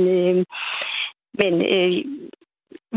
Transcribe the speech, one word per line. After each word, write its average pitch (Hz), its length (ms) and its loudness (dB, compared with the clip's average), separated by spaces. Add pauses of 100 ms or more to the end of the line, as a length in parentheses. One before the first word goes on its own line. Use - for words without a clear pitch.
øh, 180 380 2 (920)
men, 190 140 2 (220)
øh, 180 280 2 (920)